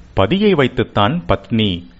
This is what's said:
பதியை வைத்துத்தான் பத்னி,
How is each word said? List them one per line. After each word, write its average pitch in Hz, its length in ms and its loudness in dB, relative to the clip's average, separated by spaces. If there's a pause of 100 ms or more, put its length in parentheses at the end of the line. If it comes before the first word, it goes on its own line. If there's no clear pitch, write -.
(140)
பதியை 190 400 2
வைத்துத்தான் 123 720 0
பத்னி, 110 560 -2 (180)